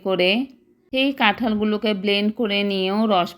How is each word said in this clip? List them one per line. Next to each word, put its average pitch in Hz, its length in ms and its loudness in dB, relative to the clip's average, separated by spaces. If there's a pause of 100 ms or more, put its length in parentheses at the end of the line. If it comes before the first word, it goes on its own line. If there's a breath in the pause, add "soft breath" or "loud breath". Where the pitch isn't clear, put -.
করে 185 240 2 (640)
সেই 269 200 0
কাঁঠালগুলোকে 214 840 0
ব্লেন্ড 202 400 0
করে 202 240 -2 (120)
নিয়েও 190 360 0
রস 196 320 2